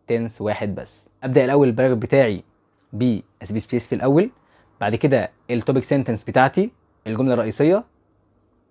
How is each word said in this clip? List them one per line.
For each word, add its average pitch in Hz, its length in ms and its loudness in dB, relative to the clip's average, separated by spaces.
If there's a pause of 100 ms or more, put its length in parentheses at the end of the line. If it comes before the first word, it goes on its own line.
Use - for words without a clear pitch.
تنس 117 340 -4
واحد 104 340 -4
بس. - 340 -16 (140)
أبدأ 131 220 2
الأول 139 220 4
الباراجراف 123 320 2
بتاعي 110 440 0 (500)
ب-، 110 260 0 (240)
أسيب 101 160 -6
سبيس 117 280 -4
في 131 80 -4
الأول، 151 340 2 (520)
بعد 214 140 0
كده 135 360 0 (200)
التوبيك 123 320 0
سنتنس 123 400 -2
بتاعتي، 135 480 2 (360)
الجملة 123 260 0
الرئيسية، 147 500 2 (880)